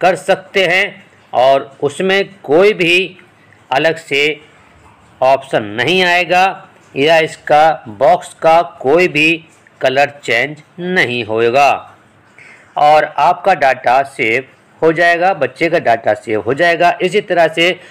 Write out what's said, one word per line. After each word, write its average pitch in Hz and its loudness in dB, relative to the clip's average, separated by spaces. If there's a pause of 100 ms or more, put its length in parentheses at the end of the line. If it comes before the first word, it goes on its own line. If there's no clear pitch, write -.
कर 175 0
सकते 190 -4
हैं। 185 -4 (240)
और 135 2 (120)
उसमें 190 -2 (140)
कोई 185 2
भी 175 -2 (520)
अलग 156 0
से 143 -4 (800)
ऑप्शन 131 0 (100)
नहीं 156 0
आएगा 180 2 (520)
या 156 2
इसका 151 0 (280)
बॉक्स 143 0 (100)
का 160 4 (200)
कोई 170 2
भी 151 0 (520)
कलर 135 0 (140)
चेंज 135 -4 (180)
नहीं 156 -4
होगा 117 0 (1080)
और 151 4
आपका 175 0
डेटा 135 0
सेव 123 -4 (380)
हो 160 4
जाएगा, 170 0
बच्चे 151 -4
का 165 -2
डेटा 113 0
सेव 107 -6
हो 117 -4
जाएगा। 170 0
इसी 180 -2
तरह 170 0
से 165 -2 (120)